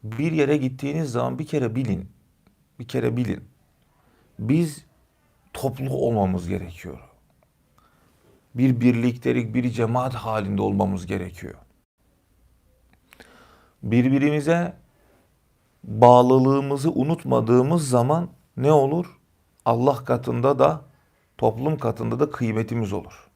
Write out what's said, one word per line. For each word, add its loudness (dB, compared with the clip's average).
Bir -4
yere 2
gittiğiniz -4
zaman -4
bir -8
kere -4
bilin, -4
bir -16
kere -2
bilin. -4
Biz -2
toplu -6
olmamız 0
gerekiyor. -10
Bir 2
birliktelik, 0
bir 0
cemaat -2
halinde -4
olmamız -2
gerekiyor. -10
Birbirimize 0
bağlılığımızı 6
unutmadığımız 2
zaman 0
ne 2
olur? 0
Allah 0
katında -2
da, 2
toplum -2
katında -4
da 0
kıymetimiz -4
olur. -12